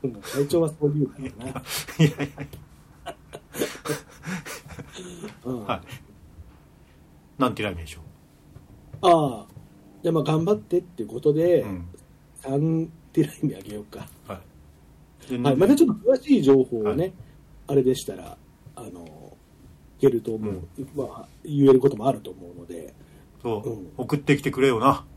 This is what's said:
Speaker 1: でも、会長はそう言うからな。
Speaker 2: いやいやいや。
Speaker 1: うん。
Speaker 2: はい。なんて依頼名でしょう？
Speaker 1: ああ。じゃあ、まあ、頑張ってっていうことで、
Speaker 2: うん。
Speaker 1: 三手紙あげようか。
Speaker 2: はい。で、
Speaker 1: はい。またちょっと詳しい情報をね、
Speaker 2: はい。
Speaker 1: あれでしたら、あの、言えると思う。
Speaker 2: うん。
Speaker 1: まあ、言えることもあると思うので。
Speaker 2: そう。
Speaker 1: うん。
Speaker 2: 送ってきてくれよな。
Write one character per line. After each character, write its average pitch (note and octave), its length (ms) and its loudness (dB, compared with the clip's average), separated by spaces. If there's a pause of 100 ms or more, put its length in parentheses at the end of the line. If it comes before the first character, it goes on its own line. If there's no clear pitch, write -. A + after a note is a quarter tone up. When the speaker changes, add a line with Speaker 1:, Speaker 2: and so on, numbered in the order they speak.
Speaker 1:
で C#3 60 -4
も、 A2 140 -8
会 C#3+ 260 -2
長 E3+ 140 2
は D#3+ 80 2
そ D#3 120 -12
う D3 120 2
言 D3+ 100 0
う B2+ 40 -2
か - 120 -10
ら B2+ 260 -12
な。 C3 60 -10
Speaker 2:
い - 20 -12 (460)
や D#3+ 80 8
い D3+ 100 2
や C#3+ 60 -4
い C#3+ 140 -8
や。 D3 80 -12 (3000)
Speaker 1:
う B2+ 80 -6
ん。 A2+ 120 -8
Speaker 2:
は - 100 -4
い。 E2+ 60 -10 (1600)
な B2+ 120 2
ん - 60 -6
て - 60 -6
依 G#2+ 40 -2
頼 F#2+ 100 -4
名 E2+ 80 -12
で D#2+ 40 -14
し - 100 -16
ょ - 40 -20
う？ - 20 -20 (1040)
Speaker 1:
あ D#3 340 4
あ。 - 40 -20 (560)
じ - 80 -2
ゃ - 20 0
あ、 - 20 0
ま D#3 80 2
あ、 - 20 -2
頑 D#3 200 0
張 G3 100 2
っ G#3 40 0
て F3 220 -2
っ - 20 -6
て - 220 -12
い - 20 -6
う G#2+ 40 -16
こ A#2+ 100 -10
と D3 140 2
で、 E3 280 4
Speaker 2:
う A2 60 -6
ん。 F2+ 180 -8 (500)
Speaker 1:
三 D#3+ 560 -2 (220)
手 D3+ 120 4
紙 - 300 -4
あ F#2+ 40 -16
げ G2+ 160 -14
よ G#2+ 60 -10
う G#2 40 -14
か。 G#2+ 220 -16 (200)
Speaker 2:
は F#2 140 -12 (880)
い。 - 20 -20
で、 B2+ 80 -4
Speaker 1:
は B2+ 140 2
い。 C3 40 4
ま E3+ 120 4
た C#4 80 8
ち C#4+ 80 6
ょ B3 80 4
っ G#3+ 120 0
と A#3+ 80 4
詳 C4 100 4
し C#4 160 4
い F3 60 4
情 C3+ 200 8
報 A#2+ 160 -2
を G#2+ 160 0
ね、 D#3 80 0
Speaker 2:
は F#3+ 60 -2
い。 - 40 -16 (540)
Speaker 1:
あ C#3+ 80 0
れ C3+ 80 4
で B2+ 120 2
し - 100 -10
た - 100 -10
ら、 - 220 -16 (380)
あ - 80 -16
の、 - 520 -18 (640)
言 C#3 120 6
え - 20 -4
る A#2 80 -2
と A2+ 140 -6
思 G#2+ 140 -6
う。 F2+ 180 -10 (100)
Speaker 2:
う C#3 40 -10
ん。 C3+ 140 -12
Speaker 1:
ま C#3 160 -4
あ、 - 160 -16 (160)
言 C#3+ 260 6
え C3 40 12
る C3 60 10
こ C#3 100 4
と G#2+ 80 -4
も G#2+ 100 -2
あ C#3 40 2
る A2 100 -2
と - 100 -14
思 F2+ 240 -18
う F2 40 -18
の E2+ 80 -18
で。 E2 260 -14 (480)
Speaker 2:
そ A2 240 -4
う。 B2 40 -4
Speaker 1:
う A#2 40 -6
ん。 F#2+ 240 -14
Speaker 2:
送 B2 180 -4
っ D3 40 -2
て C#3+ 180 2
き C#3+ 60 -8
て C3 80 -2
く B2+ 100 -2
れ C#3 60 4
よ A#2+ 120 2
な。 C3 260 2 (120)